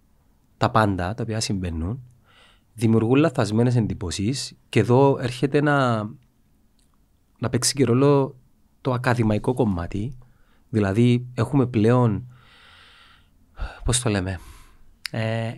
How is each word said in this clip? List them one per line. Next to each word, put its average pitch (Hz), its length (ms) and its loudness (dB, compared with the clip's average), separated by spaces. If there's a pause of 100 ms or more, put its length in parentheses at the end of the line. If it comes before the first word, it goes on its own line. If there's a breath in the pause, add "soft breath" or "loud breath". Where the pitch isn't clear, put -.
(580)
τα 113 140 0
πάντα, 98 420 0
τα 120 100 -8
οποία 107 160 -6
συμβαίνουν, 90 640 -6 (720 soft breath)
δημιουργούν 113 420 2
λαθασμένες 123 600 2
εντυπώσεις 98 840 -4 (120)
και 120 100 2
εδώ 127 420 4
έρχεται 143 400 -2
να, 139 360 2 (1400)
να 117 100 -2
παίξει 123 240 -2
και 135 120 2
ρόλο 135 500 2 (460)
το 127 120 -2
ακαδημαϊκό 123 600 0
κομμάτι. 104 640 -4 (520)
Δηλαδή, 117 640 2
έχουμε 123 340 0
πλέον, 117 600 2 (1600 loud breath)
πώς 120 160 0
το 117 80 -2
λέμε, 95 300 -2 (720 soft breath)
ε, 113 460 -6